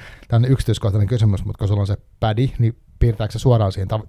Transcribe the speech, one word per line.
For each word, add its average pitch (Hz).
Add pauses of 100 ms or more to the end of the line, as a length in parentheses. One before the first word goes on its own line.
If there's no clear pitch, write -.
<laughs> -
tää 117
on 113
yksityiskohtainen 107
kysymys, 107
mut 101
kun 101
sulla 101
on 98
se 101 (240)
pädi, 113
niin 113 (220)
piirtääkö 110
se 113
suoraan 113
siihen 95
ta-, 107